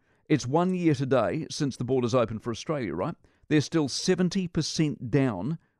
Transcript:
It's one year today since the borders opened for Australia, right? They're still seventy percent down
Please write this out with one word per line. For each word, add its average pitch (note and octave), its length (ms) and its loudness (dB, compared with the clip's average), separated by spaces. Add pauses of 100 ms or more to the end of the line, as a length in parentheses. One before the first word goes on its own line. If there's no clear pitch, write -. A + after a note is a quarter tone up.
(280)
It's D3 160 4
one E3+ 300 2
year E3+ 200 2
today B2+ 580 2
since C#3+ 240 -4
the C3 80 -6
borders A#2+ 320 2
opened A2 260 0
for A#2+ 80 -6
Australia, A2+ 460 -6
right? G#2+ 180 -2 (340)
They're D3+ 120 4
still D3 280 0
seventy F#3 600 0
percent D3+ 600 -2
down B2+ 500 0 (220)